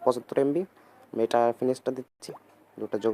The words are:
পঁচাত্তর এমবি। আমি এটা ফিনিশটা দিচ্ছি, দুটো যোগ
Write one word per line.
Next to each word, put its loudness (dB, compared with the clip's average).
পঁচাত্তর 0
এমবি। 0
আমি -2
এটা 4
ফিনিশটা -2
দিচ্ছি, -14
দুটো -4
যোগ 2